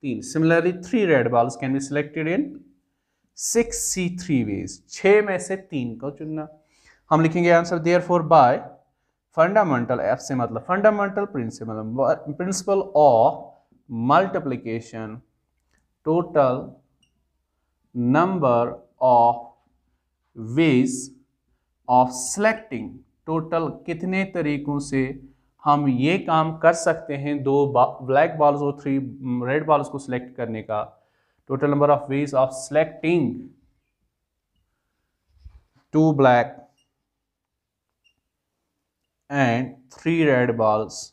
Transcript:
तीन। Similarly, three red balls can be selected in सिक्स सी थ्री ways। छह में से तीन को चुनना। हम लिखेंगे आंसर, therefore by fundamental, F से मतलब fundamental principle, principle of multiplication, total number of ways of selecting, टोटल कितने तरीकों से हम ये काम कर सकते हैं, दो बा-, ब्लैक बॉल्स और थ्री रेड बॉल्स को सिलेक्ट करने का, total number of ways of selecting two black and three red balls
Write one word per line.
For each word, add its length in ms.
तीन। 200
Similarly, 560
three 220
red 240
balls 180
can 140
be 120
selected 480
in 220
सिक्स 420
सी 400
थ्री 280
ways। 440
छह 320
में 180
से 160
तीन 420
को 140
चुनना। 360
हम 120
लिखेंगे 300
आंसर, 280
therefore 480
by 320
fundamental, 600
F 40
से 200
मतलब 300
fundamental 720
principle, 480
principle 420
of 440
multiplication, 1080
total 640
number 760
of 320
ways 340
of 160
selecting, 560
टोटल 440
कितने 540
तरीकों 560
से 480
हम 240
ये 300
काम 400
कर 160
सकते 400
हैं, 300
दो 240
बा-, 340
ब्लैक 360
बॉल्स 240
और 200
थ्री 160
रेड 200
बॉल्स 220
को 100
सिलेक्ट 380
करने 260
का, 460
total 220
number 160
of 120
ways 320
of 160
selecting 600
two 200
black 300
and 340
three 320
red 200
balls 420